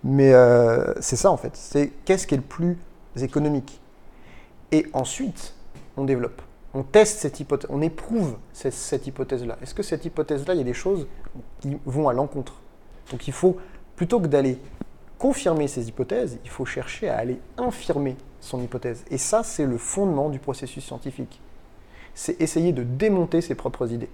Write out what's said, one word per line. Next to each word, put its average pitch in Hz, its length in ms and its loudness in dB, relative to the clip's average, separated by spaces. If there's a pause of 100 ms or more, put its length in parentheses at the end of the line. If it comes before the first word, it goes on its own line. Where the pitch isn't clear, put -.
Mais, 135 300 8
euh, 120 640 8
c'est - 160 -2
ça, 185 160 6
en 151 60 2
fait. - 180 -8
C'est - 380 0 (100)
qu'est-ce 190 240 2
qui - 80 2
est - 20 0
le 123 60 -2
plus 175 340 -2 (440)
économique. 139 580 -2 (920)
Et 156 200 4
ensuite, - 640 -4 (420)
on 139 80 -2
développe. 123 360 0 (320)
On 135 100 -2
teste 214 360 6
cette - 220 -4
hypothèse, 139 280 -2
on 139 120 -2
éprouve 165 560 -2 (160)
cette, 131 200 -4
cette - 320 -4
hypothèse-là. 123 560 -4
Est-ce 127 120 -12
que 202 100 -4
cette - 220 -4
hypothèse-là, 151 480 -2
il 175 40 2
y 143 40 2
a 123 40 0
des 123 80 -2
choses 185 340 -2 (520)
qui 143 260 -4
vont 139 220 0
à 123 60 4
l'encontre ? 139 480 -4 (500)
Donc 127 160 -8
il 135 60 -4
faut, 185 240 4 (400)
plutôt 185 240 2
que 165 60 0
d'aller 135 300 4 (640)
confirmer 165 480 2
ses 117 220 -4
hypothèses, 147 560 -2
il - 40 -12
faut - 140 -8
chercher 135 460 -6
à 113 80 0
aller 123 240 -4 (160)
infirmer 147 580 -2 (240)
son 127 220 -8
hypothèse. 120 500 -6
Et 135 60 -4
ça, 226 260 2
c'est 151 220 -2
le 120 120 0
fondement 156 520 0
du 135 100 -4
processus 135 460 -8
scientifique. 127 560 -10 (720)
C'est - 260 -6
essayer 165 320 2
de 127 120 -2
démonter 165 580 2
ses 135 140 -4
propres 127 360 -4
idées. 117 220 -6